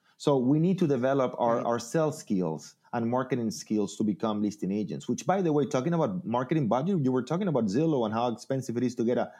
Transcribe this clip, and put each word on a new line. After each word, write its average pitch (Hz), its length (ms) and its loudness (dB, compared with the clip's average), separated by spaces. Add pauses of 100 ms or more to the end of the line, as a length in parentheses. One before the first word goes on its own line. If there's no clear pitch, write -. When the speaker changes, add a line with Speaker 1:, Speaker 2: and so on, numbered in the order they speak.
(180)
Speaker 1:
So 143 200 2
we 131 220 4
need 180 200 2
to 175 80 2
develop 131 500 2
our, 117 200 2
Speaker 2:
Right. - 80 -2
Speaker 1:
our 117 140 0
sales 151 400 -2
skills 85 560 -4 (160)
and 117 180 0
marketing 123 420 -2
skills 104 440 -2
to - 80 -2
become 107 380 -2
listing 95 320 -2
agents, 82 340 -4
which, - 180 -4
by 185 160 2
the 165 120 2
way, 143 120 2
talking 135 280 0
about 120 320 0
marketing 127 420 0
budget, 151 340 0
you 131 120 2
were 127 100 2
talking 180 240 -2
about 123 200 0
Zillow 135 360 2
and 107 100 -2
how 120 160 0
expensive 123 460 -4
it 120 80 0
is 120 120 0
to 117 100 0
get 120 120 2
a, 110 220 -2